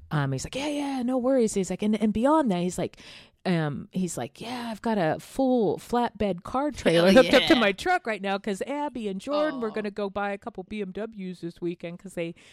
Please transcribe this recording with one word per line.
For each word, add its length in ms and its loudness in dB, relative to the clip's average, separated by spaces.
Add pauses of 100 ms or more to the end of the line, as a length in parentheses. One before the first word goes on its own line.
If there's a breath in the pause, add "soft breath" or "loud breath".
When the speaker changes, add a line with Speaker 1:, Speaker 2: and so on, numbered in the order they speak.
(100)
Speaker 1:
Um, 220 -2
he's 120 -6
like, 100 -12
"Yeah, 140 -4
yeah, 340 -4
no 160 0
worries." 360 2
He's 160 -2
like, 120 -6
"And, 180 0
and 120 2
beyond 380 4
that," 120 2
he's 160 -4
like, 200 -4 (460 loud breath)
um, 460 -2
he's 260 -4
like, 240 -8
Yeah, 300 -8
I've 120 -10
got 160 0
a 200 2
full 600 0
flatbed 680 -2
car 260 -2
trailer 400 4
Speaker 2:
Hell 140 12
Speaker 1:
hooked 100 2
up 140 8
to 60 8
Speaker 2:
yeah. 60 4
Speaker 1:
my 120 4
truck 340 0
right 160 -4
now 160 -2
'cause 300 -6
Abby 400 -6
and 120 -6
Jordan 400 -2
were 100 -4
Speaker 2:
Aw. 40 -8
Speaker 1:
gonna 160 -6
go 180 -4
buy 220 -4
a 80 -6
couple 240 -12
B 180 -8
M 120 -8
Ws 480 -10
this 200 -10
weekend 380 -8
'cause 160 -16
they 220 -6 (160 loud breath)